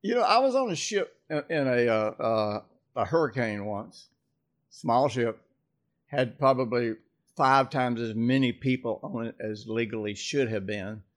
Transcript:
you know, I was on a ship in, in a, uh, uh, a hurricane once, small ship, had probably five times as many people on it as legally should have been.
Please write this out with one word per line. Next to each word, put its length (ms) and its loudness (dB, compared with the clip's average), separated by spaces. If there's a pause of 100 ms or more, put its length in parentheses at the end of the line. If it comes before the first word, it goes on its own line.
you 140 -2
know, 60 2
I 180 4
was 160 2
on 160 0
a 40 -2
ship 400 -4 (140)
in, 200 -2
in 180 0
a, 200 2
uh, 240 2 (120)
uh, 380 0 (340)
a 100 0
hurricane 600 0
once, 420 -10 (640)
small 380 2
ship, 300 -2 (680)
had 320 -2
probably 560 2 (420)
five 320 4
times 320 0
as 140 -4
many 360 2
people 520 -2
on 240 -6
it 120 -10
as 280 -8
legally 480 -4
should 340 -2
have 160 -4
been. 380 -6 (140)